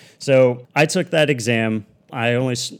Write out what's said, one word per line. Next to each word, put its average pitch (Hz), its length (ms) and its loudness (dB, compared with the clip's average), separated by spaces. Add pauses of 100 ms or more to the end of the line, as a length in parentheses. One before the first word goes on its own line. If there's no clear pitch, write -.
(180)
So 127 560 2
I 151 120 2
took 175 240 -2
that 156 180 2
exam. 113 560 -2 (260)
I 120 240 -2
only 127 180 -2
s-, - 280 -8